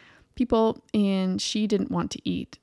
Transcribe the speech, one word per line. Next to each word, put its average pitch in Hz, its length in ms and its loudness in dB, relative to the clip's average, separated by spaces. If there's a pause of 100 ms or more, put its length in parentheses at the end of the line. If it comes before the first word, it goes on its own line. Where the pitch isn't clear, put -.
(340)
people 226 480 2 (120)
and 190 480 2
she 214 260 -2
didn't 196 240 0
want 170 200 -2
to - 160 -10
eat - 360 -6